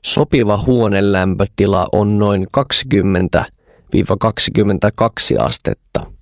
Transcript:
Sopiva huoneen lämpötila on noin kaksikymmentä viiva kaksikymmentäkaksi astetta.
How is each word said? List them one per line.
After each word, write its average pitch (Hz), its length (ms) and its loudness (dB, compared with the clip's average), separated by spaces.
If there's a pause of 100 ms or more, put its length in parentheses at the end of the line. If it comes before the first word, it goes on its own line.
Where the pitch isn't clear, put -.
Sopiva 107 600 0
huoneen 101 460 2
lämpötila 95 800 0
on 104 260 2
noin 101 340 0
kaksikymmentä 98 920 0 (480)
viiva 90 240 0
kaksikymmentäkaksi - 1200 0
astetta. - 840 -4